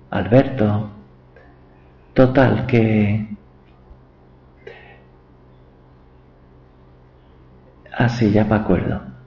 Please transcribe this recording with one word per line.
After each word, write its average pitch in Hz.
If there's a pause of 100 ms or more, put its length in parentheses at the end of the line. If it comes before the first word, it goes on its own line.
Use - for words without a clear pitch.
(120)
Alberto. 107 (1200)
Total, 127
que, 107 (4000)
ah, 123
sí, 113
ya 104
me 107
acuerdo. - (260)